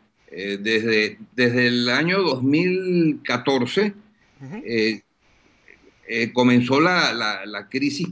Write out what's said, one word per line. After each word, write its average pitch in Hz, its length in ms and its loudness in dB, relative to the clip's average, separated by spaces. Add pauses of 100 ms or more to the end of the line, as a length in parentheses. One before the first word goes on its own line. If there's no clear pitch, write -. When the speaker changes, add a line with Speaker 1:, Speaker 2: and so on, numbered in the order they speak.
(300)
Speaker 1:
Eh, 98 300 -8
desde, 110 580 0 (160)
desde 123 320 2
el 120 220 0
año 165 320 0
dos 131 240 -2
mil 175 800 2
catorce, 135 680 0 (460)
Speaker 2:
Ujú. 165 240 -14
Speaker 1:
eh, 110 380 -2 (1040)
eh, 113 260 -4
comenzó 123 480 4
la, 165 320 2
la, 107 320 -4
la 104 240 -10
crisis 139 440 -4